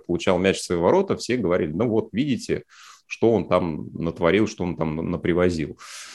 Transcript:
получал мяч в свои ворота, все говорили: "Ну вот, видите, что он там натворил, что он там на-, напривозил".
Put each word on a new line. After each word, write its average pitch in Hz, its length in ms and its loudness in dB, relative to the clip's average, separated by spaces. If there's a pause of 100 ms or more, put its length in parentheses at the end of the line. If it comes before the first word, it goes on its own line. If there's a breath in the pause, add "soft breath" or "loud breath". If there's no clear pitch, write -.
получал 90 300 2
мяч 92 220 2
в - 40 -8
свои 90 140 -2
ворота, 165 400 2
все - 180 -4
говорили: 90 380 0
"Ну 110 160 0
вот, 107 240 0
видите, 123 500 -2 (440 soft breath)
что - 260 2
он 95 160 0
там 90 440 0
натворил, 85 540 2
что 107 160 -8
он 87 140 -4
там 80 180 -2
на-, 80 60 -4
напривозил". 87 760 0 (380 loud breath)